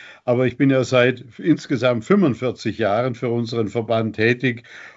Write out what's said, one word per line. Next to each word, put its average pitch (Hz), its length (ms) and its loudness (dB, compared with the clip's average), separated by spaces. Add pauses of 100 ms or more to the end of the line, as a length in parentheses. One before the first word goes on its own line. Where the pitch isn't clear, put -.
(260)
Aber 123 200 2
ich 120 120 -4
bin 139 100 4
ja 131 160 2
seit 123 400 2 (140)
insgesamt 123 680 0
fünfundvierzig 131 720 0
Jahren 113 380 0
für 123 160 -4
unseren 117 380 -2
Verband 113 480 -2
tätig. 120 460 0 (340)